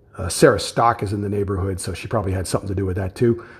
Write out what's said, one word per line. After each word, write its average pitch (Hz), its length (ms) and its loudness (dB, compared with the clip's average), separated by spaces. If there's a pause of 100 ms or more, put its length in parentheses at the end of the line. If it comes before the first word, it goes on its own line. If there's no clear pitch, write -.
(180)
uh, 90 100 -4
Sarah 113 320 6
Stock 117 420 2
is 101 100 -4
in 104 100 -2
the 101 60 -2
neighborhood, 98 520 -2
so 95 140 -6
she - 120 -12
probably 98 260 -2
had 92 140 -2
something - 220 -2
to 98 60 -4
do 98 100 -2
with 92 120 -2
that 95 180 -4
too. 117 300 2 (160)